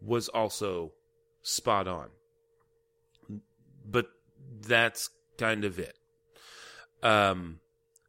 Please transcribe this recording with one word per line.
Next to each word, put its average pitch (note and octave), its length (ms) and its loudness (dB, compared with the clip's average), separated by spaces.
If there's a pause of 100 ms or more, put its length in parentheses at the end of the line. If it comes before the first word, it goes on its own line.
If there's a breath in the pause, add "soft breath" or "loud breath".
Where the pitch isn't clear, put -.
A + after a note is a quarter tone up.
was A2+ 280 0
also G2 640 -2 (500)
spot G2 440 0
on. E2 220 -8 (1800)
But A#2 220 0 (540)
that's A#2 500 2 (260)
kind A2 260 0
of F#2+ 140 -4
it. - 180 -8 (1080 loud breath)
Um, F#2+ 560 2 (500)